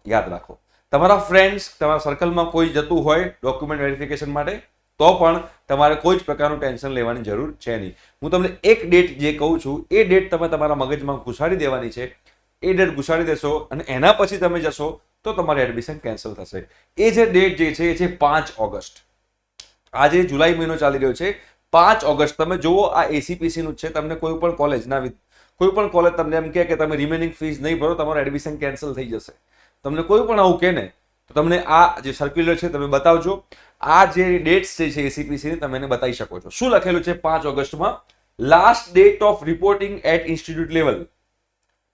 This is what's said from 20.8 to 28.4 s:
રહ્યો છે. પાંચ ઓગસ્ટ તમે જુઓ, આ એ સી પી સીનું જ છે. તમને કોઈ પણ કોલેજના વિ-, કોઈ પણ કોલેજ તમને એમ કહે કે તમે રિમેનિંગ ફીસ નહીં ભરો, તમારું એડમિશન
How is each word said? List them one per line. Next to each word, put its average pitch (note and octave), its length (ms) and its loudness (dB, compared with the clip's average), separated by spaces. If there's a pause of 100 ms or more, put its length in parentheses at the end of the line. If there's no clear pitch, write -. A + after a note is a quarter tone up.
રહ્યો B2+ 200 0
છે. G3+ 120 -4 (380)
પાંચ F3+ 320 6
ઓગસ્ટ D3 340 0
તમે E3+ 200 -2
જુઓ, F3+ 280 2 (140)
આ D#3+ 40 2
એ D3+ 160 -2
સી E3+ 140 -8
પી E3 140 -4
સીનું D#3+ 260 -6
જ - 20 -18
છે. - 120 -8
તમને D#3 260 -6
કોઈ D#3+ 240 -6
પણ E3+ 240 -2
કોલેજના C3+ 420 -2
વિ-, B2+ 140 -12 (420)
કોઈ F#3+ 140 4
પણ G#3 140 0
કોલેજ F3 260 2
તમને D#3+ 220 -2
એમ D#3+ 160 -2
કહે F3 120 2
કે E3 120 -2
તમે D#3 200 -2
રિમેનિંગ D#3+ 360 -2
ફીસ D#3 280 -8
નહીં D#3+ 180 -2
ભરો, D#3+ 160 0
તમારું D3+ 280 -2
એડમિશન C#3+ 340 -6